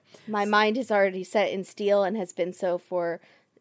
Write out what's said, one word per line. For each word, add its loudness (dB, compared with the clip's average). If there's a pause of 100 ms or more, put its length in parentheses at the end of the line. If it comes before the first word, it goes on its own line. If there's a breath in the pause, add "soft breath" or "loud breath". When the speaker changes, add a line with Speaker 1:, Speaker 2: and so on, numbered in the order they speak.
(280 loud breath)
Speaker 1:
My -2
Speaker 2:
S- 0
Speaker 1:
mind 2
is -4
already 2
set 0
in -4
steel 2
and -2
has -6
been -2
so -2
for -4 (400 soft breath)